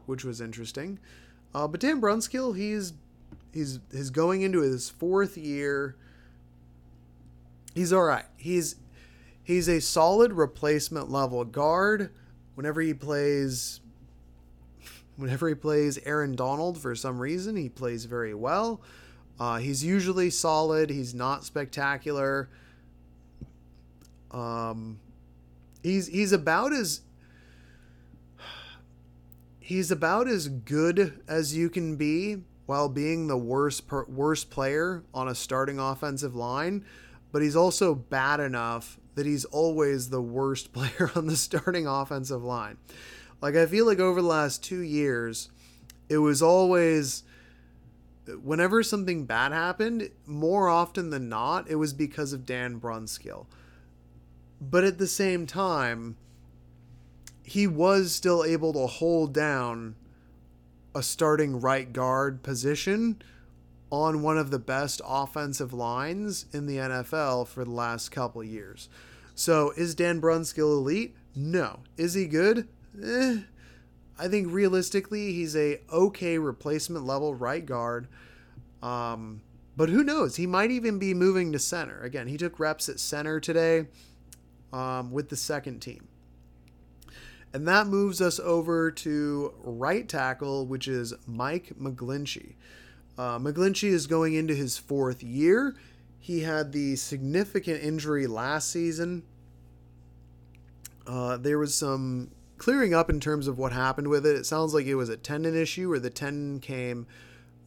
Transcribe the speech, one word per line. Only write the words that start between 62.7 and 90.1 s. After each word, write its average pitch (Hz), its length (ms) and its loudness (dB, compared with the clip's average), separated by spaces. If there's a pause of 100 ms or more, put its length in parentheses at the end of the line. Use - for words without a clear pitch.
on 156 300 2
one 156 160 2
of 143 140 0
the 135 80 0
best 135 460 -4
offensive 135 680 -4
lines 139 800 -4
in 147 120 -4
the 139 140 -4
N 131 120 -4
F 127 220 -4
L 135 300 0
for 123 220 -8
the 120 60 -8
last 117 380 -4
couple 120 320 -6
of 110 60 -10
years. 107 400 -14 (480)
So, 151 400 4
is 165 200 -2
Dan 175 260 2
Brunskill 160 500 2
elite? 151 440 0 (200)
No. 147 460 -2 (160)
Is 170 160 0
he 190 120 0
good? 190 420 4 (360)
Eh. 240 360 2 (800)
I 170 80 -2
think 185 240 0
realistically, 190 800 0
he's 165 220 -4
a 147 260 0 (100)
okay 175 460 2
replacement 151 680 -4
level 139 280 -2
right 131 320 -4
guard. 120 420 -4 (760)
Um, 117 580 -6 (340)
but 160 140 2
who 226 140 6
knows? 277 320 0
He 175 100 -2
might 185 240 2
even 226 300 0
be 190 160 0
moving 180 360 4
to 147 80 0
center. 156 420 -4
Again, 123 260 -8
he 139 100 -6
took 170 220 -4
reps 156 280 0
at 135 120 -6
center 156 400 -2
today, 165 480 4 (840)
um, 127 400 -6
with 143 180 -4
the 147 60 -8
second 135 440 -6
team. - 280 -16 (1500)
And 147 140 -4
that 202 180 6
moves 196 360 2
us 175 180 2
over 165 500 2
to 147 640 -4 (100)
right 139 460 -2
tackle, 135 560 -4